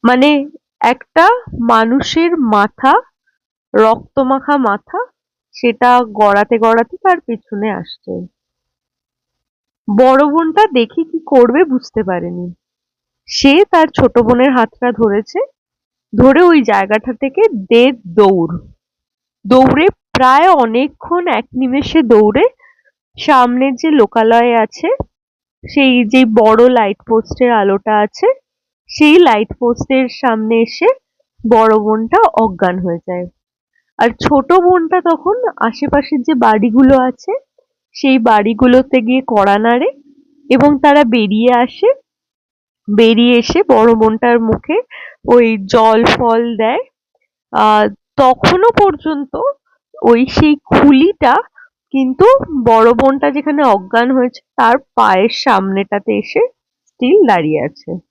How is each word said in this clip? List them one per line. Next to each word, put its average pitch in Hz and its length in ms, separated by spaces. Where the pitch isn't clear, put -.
মানে 277 440
একটা 294 480
মানুষের 262 680
মাথা, 240 580
রক্তমাখা 262 840
মাথা, 226 420
সেটা 247 520
গড়াতে 208 540
গড়াতে 226 440
তার 359 180
পেছনে 208 500
আসছে। 185 420
বড় 262 240
বোনটা 320 480
দেখে 254 320
কি 320 220
করবে 262 380
বুঝতে 254 380
পারেনি। 175 500
সে 294 440
তার 320 160
ছোট 240 320
বোনের 247 340
হাতটা 247 400
ধরেছে, 214 460
ধরে 269 260
ওই 339 200
জায়গাটা 208 580
থেকে 269 220
দে 240 220
দৌড়। 180 680
দৌড়ে 262 400
প্রায় 262 380
অনেকক্ষণ, 277 760
এক 262 180
নিমেষে 269 460
দৌড়ে 214 420
সামনের 254 560
যে 320 160
লোকালয় 233 680
আছে, 226 320
সেই 254 360
যে 254 200
বড় 220 440
লাইট 220 280
পোস্টের 226 440
আলোটা 208 460
আছে, 208 280
সেই 302 300
লাইট 226 300
পোস্টের 247 500
সামনে 226 540
এসে 233 240
বড় 220 260
বোনটা 220 500
অজ্ঞান 185 500
হয়ে 175 200
যায়। 180 180
আর 240 100
ছোট 269 440
বোনটা 359 480
তখন 339 360
আশেপাশের 277 640
যে 311 120
বাড়িগুলো 233 640
আছে, 254 340
সেই 269 260
বাড়িগুলোতে 247 840
গিয়ে 247 260
কড়া 202 320
নাড়ে 240 280
এবং 269 280
তারা 285 260
বেরিয়ে 226 500
আসে। 247 320
বেরিয়ে 233 420
এসে 320 240
বড় 233 320
বোনটার 226 460
মুখে 226 420
ওই 233 280
জল 220 380
ফল 233 520
দেয়। 233 260
আহ, 214 360
তখনও 359 540
পর্যন্ত 302 560
ওই 233 240
সেই 302 300
খুলিটা 285 800
কিন্তু 269 360
বড় 226 260
বোনটা 269 380
যেখানে 285 320
অজ্ঞান 226 480
হয়েছে, 254 300
তার 233 200
পায়ের 214 380
সামনেটাতে 196 800
এসে 208 280
স্টিল 320 420
দাঁড়িয়ে 160 360
আছে। 170 360